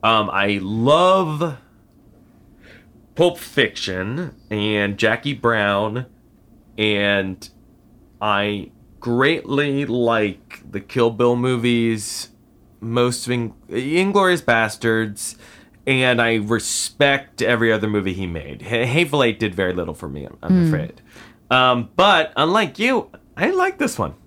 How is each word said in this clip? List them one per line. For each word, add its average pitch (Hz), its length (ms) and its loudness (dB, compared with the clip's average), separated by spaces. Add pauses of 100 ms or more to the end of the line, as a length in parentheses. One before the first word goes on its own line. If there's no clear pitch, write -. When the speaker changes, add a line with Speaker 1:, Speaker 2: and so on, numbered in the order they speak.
Speaker 1:
um, 110 300 4
I 101 280 0
love 156 960 2 (1600)
Pulp - 240 2
Fiction 113 960 -4 (160)
and 104 480 -2
Jackie 117 360 0
Brown, 110 720 0 (720)
and 101 720 0 (720)
I 104 500 -2 (300)
greatly 139 840 -2
like 113 880 -2
the 101 100 -8
Kill 117 300 0
Bill 120 260 2
movies, 117 920 -2 (500)
most 120 460 -2
of 123 60 -4
Ing-, 117 220 -4 (140)
Inglourious 180 760 0
Basterds, 110 960 0 (500)
and 127 360 2
I 113 140 2
respect 123 1040 -2
every 117 300 2
other 107 160 0
movie 98 260 0
he 95 120 -6
made. 73 360 -10
H-, 117 260 -2
Hateful 147 340 2
Eight 113 160 2
did 104 160 -2
very 90 200 0
little 82 200 -6
for 78 140 -12
me, 69 160 -10
I'm, - 180 -18
I'm 185 100 0 (120)
Speaker 2:
Mm. 160 40 2
Speaker 1:
afraid. 156 340 -4 (480)
Um, 123 460 2
but 180 400 4
unlike 170 420 0
you, 240 320 0 (260)
I 220 140 0
like 381 280 0
this 285 200 -2
one. 76 160 -4 (120)